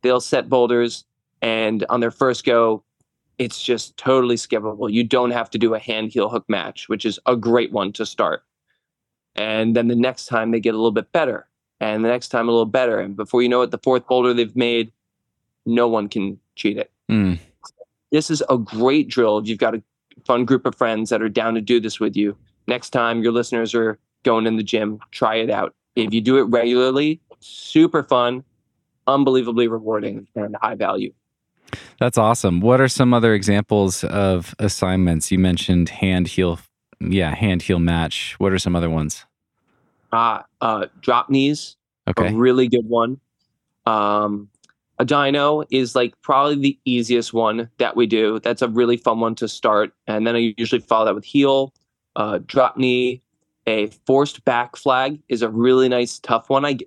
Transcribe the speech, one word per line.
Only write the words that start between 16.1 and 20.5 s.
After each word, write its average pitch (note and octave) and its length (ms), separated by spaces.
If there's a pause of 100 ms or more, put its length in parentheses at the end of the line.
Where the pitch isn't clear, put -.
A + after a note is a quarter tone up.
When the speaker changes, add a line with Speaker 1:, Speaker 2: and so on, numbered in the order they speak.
Speaker 1:
cheat G2+ 220
it. - 140 (180)
Speaker 2:
Mm. F#2+ 300 (720)
Speaker 1:
This D3+ 180
is D#3 180
a B2+ 120
great B2 480
drill A2 320
if G#2 80
you've A2 100
got A2+ 160
a A2 80 (440)
fun B2 200
group B2+ 220